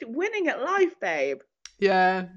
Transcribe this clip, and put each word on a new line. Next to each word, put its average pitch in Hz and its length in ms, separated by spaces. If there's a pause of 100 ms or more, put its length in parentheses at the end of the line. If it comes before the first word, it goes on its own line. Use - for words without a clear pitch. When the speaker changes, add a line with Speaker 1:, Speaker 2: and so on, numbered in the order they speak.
Speaker 1:
you're 240 80
winning 370 380
at 262 160
life, 370 360
babe. 143 400 (380)
Speaker 2:
Yeah, 185 480 (120)